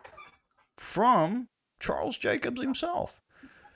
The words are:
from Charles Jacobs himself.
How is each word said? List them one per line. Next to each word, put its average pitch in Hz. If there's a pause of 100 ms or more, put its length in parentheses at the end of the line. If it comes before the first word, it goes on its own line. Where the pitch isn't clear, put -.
(760)
from 220 (320)
Charles 82
Jacobs 240
himself. 320 (540)